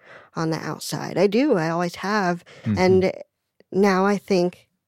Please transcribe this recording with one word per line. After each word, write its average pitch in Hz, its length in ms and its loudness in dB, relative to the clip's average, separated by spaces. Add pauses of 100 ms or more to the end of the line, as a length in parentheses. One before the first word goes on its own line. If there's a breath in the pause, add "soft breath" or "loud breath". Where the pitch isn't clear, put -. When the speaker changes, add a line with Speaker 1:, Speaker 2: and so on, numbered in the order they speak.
(360 loud breath)
Speaker 1:
on 160 140 -4
the 165 80 -4
outside. - 600 -8
I 190 80 4
do. 233 320 2
I 160 120 0
always 175 260 -4
have. 190 480 -2 (180 loud breath)
Speaker 2:
Mm-hmm. - 160 -2
Speaker 1:
And 185 340 4 (600)
now 190 340 2
I 202 100 0
think 180 520 -2 (200)